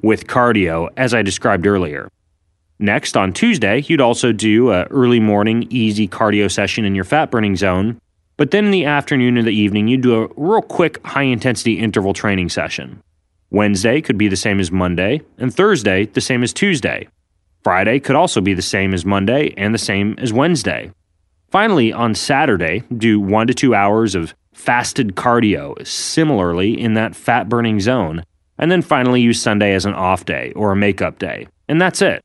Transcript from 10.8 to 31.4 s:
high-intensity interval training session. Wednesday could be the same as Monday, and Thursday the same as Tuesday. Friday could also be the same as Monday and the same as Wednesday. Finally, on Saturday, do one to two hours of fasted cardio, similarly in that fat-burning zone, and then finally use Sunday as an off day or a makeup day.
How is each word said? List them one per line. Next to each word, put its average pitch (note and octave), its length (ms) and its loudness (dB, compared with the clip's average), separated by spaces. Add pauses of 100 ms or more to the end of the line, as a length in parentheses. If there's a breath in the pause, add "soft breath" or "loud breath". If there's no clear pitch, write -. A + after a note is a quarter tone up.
high-intensity A#2+ 760 -2
interval G2 320 0
training F#2+ 380 -2
session. D2+ 520 -8 (480)
Wednesday G#2 500 0
could C3+ 160 -2
be G#2 120 2
the F#2+ 80 -2
same G2 240 -2
as F2+ 100 -2
Monday, F#2 520 -2 (160)
and B2+ 140 -4
Thursday G#2+ 540 2
the - 140 -4
same B2 240 0
as A2+ 80 -2
Tuesday. A2 560 -2 (560)
Friday G2+ 340 2
could C3+ 160 0
also E3 260 2
be F#2+ 140 0
the F2+ 80 -4
same F#2+ 320 -2
as F2 100 -2
Monday G2+ 520 0
and G#2 180 -2
the A2 40 0
same G2+ 400 -2
as A#2 140 -4
Wednesday. A2 600 0 (580)
Finally, F3+ 420 2
on A#2 220 0
Saturday, A2 720 0 (120)
do A2 220 2
one G#2 300 2
to B2 60 2
two A#2+ 200 2
hours G2+ 400 2
of E2 200 -6 (180)
fasted A#2+ 640 -2
cardio, G#2 680 0
similarly G2+ 920 0
in A2+ 160 0
that A2 220 -2
fat-burning A#2 640 0
zone, F#2 420 -2 (340)
and D#3+ 140 0
then F3+ 120 2
finally B2 380 2
use A#2 220 2
Sunday G#2 300 2
as F#2+ 120 0
an G2+ 100 -4
off F#2 300 -2
day B1+ 300 -8
or G#2 160 0
a F#2+ 60 0
makeup G2 420 -2
day. C2+ 300 -10 (200)